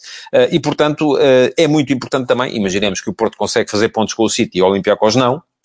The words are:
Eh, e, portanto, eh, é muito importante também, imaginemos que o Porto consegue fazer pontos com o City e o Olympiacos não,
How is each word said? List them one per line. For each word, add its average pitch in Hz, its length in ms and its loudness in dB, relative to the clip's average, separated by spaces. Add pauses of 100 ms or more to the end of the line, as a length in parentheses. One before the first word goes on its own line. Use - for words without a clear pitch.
(340)
Eh, 123 200 4
e, 170 60 2
portanto, 147 600 0
eh, 131 360 4
é 165 120 2
muito 147 260 2
importante 127 340 -4
também, 127 300 -2
imaginemos 98 420 -2
que - 100 -10
o 98 40 -4
Porto 107 240 -2
consegue 104 320 -2
fazer 107 200 0
pontos 107 240 -2
com 113 100 0
o 107 60 2
City 95 280 -4
e 92 40 2
o 92 60 4
Olympiacos 101 480 0
não, 127 260 0 (240)